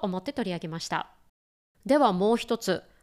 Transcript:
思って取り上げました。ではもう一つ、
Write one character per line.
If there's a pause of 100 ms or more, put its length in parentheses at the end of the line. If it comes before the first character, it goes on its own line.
思
っ
て
取
り
上
げ
ま
し
た。 (800)
で
は
も
う
一
つ、 (200)